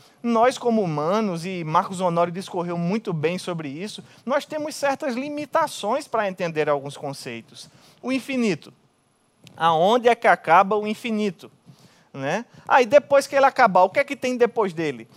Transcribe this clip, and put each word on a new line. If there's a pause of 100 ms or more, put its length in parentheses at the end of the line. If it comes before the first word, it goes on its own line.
(240)
Nós,
como
humanos,
e
Marcos
Honório
discorreu
muito
bem
sobre
isso, (240)
nós
temos
certas
limitações
para
entender
alguns
conceitos. (320)
O
infinito. (880)
Aonde
é
que
acaba
o
infinito? (600)
Né? (240)
Aí
depois
que
ele
acabar,
o
que
é
que
tem
depois
dele?